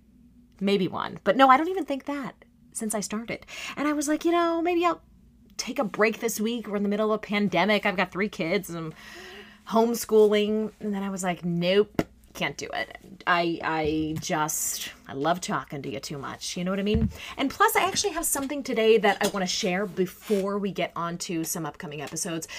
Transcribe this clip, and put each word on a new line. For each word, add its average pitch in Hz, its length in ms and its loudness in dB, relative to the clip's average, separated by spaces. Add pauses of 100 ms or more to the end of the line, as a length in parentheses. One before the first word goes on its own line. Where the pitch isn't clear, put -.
(600)
Maybe 196 300 2
one, - 340 -6
but 202 140 4
no, 269 100 8
I 262 80 10
don't 320 140 2
even 370 160 -2
think 277 180 -4
that 277 300 -8 (400)
since 220 200 -4
I 214 60 -2
started. 220 460 -6 (320)
And 277 100 0
I 302 60 2
was 285 160 -2
like, 302 160 0
"You 339 80 4
know, 339 280 2
maybe 349 240 2
I'll - 160 0 (540)
take - 240 -8
a 254 60 2
break 208 340 2
this 226 220 -2
week. 226 260 -2
We're 202 80 -4
in 202 80 0
the 202 60 2
middle 214 240 2
of - 20 0
a 214 100 -4
pandemic. 202 600 2
I've 190 120 0
got 190 140 0
three 202 180 -2
kids 185 400 -2
and 170 80 -6
I'm 160 160 -8 (760)
homeschooling." 214 1120 4
And 208 120 -2
then 196 80 -2
I 196 80 -4
was 190 140 -6
like, 175 220 -2
"Nope, 180 580 2 (300)
can't 147 240 -4
do - 160 -8
it." - 240 -6 (300)
I, 170 360 2
I 156 560 0
just, - 720 -4 (160)
I 104 60 -12
love 160 280 0
talking 143 400 -6
to 139 100 -8
you 131 80 -8
too 147 200 -10
much. 123 360 -10
You 180 80 -4
know 185 80 -2
what 196 80 -2
I 196 40 -2
mean? 220 260 2 (280)
And 269 120 0
plus, 453 260 4
I 403 60 2
actually 381 320 0
have 320 120 -4
something 277 360 -2
today 220 380 6
that 220 200 4
I 208 100 2
wanna 190 180 -2
share 190 400 0
before 190 720 -2
we 196 120 -2
get 170 240 -4
on 170 240 -4
to 165 240 -4
some 165 220 -4
upcoming 147 360 -10
episodes. 165 460 -6 (120)